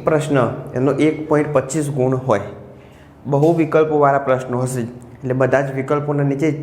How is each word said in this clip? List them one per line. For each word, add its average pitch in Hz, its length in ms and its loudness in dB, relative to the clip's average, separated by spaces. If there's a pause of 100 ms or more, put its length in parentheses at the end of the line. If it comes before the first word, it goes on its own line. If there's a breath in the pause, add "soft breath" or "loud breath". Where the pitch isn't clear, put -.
પ્રશ્ન 143 340 0 (360)
એનો 127 180 0
એક 151 360 0
પોઇન્ટ 147 240 0
પચીસ 143 380 -2
ગુણ 127 260 0
હોય. 113 320 -2 (800 loud breath)
બહુ 143 260 2
વિકલ્પોવાળા 151 720 2
પ્રશ્નો 123 380 0
હશે, 127 240 -4 (340)
એટલે 127 140 -2
બધા 131 280 2
જ 139 120 -6
વિકલ્પોના 143 500 -2
નીચે, 139 240 0 (140)